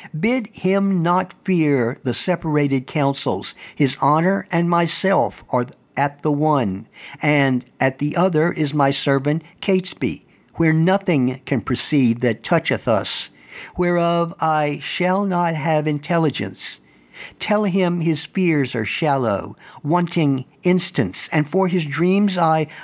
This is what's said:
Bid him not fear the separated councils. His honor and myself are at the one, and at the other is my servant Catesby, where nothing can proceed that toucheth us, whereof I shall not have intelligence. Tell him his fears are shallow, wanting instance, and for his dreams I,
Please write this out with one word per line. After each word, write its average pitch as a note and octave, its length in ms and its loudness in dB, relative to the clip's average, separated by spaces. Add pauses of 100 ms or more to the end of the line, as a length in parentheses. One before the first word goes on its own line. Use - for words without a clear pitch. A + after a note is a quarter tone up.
(180)
Bid A3+ 300 -2
him G3 540 0
not F3+ 320 0 (100)
fear C#3+ 580 2
the B2+ 100 -2
separated D3 760 0
councils. C3+ 680 -2 (200)
His C3 280 0
honor E3+ 480 2
and E3+ 180 0
myself E3+ 840 0
are B2 160 0 (300)
at C#3+ 260 -2
the D#3 100 0
one, C3+ 540 0 (360)
and C#3 420 2 (140)
at C3 200 0
the D3 180 -2
other E3+ 360 2
is D3 220 -2
my C#3 160 2
servant C#3+ 520 0 (180)
Catesby, - 640 -2 (320)
where E3 160 4
nothing D#3+ 760 2
can B2+ 140 0
proceed B2 600 0
that A#2 220 0
toucheth - 460 0
us, - 420 -2 (460)
whereof E3+ 640 0
I D3+ 420 0
shall F#3 420 0
not F3 300 0
have D3+ 320 0
intelligence. D3 920 -2 (580)
Tell G#3+ 260 0
him F3 360 0
his D#3+ 240 0
fears D#3 500 0
are A2+ 100 -2
shallow, A#2 720 0 (280)
wanting D3+ 600 0 (200)
instance, F3 640 0
and D3 160 0
for F#3+ 220 0
his E3+ 180 0
dreams F#3 500 0
I, D#3+ 300 2 (180)